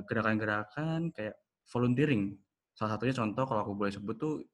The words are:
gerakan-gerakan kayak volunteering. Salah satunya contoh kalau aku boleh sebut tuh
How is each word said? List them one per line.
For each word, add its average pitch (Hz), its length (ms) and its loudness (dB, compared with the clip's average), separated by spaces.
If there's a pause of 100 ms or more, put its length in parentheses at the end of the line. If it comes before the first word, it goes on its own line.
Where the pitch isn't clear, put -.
gerakan-gerakan 110 1040 0
kayak 107 240 -8 (320)
volunteering. 120 720 2 (320)
Salah 107 240 -2
satunya 117 160 0
contoh 123 320 0
kalau 110 240 0
aku 101 80 -4
boleh 101 160 0
sebut 104 240 -6
tuh 151 380 -4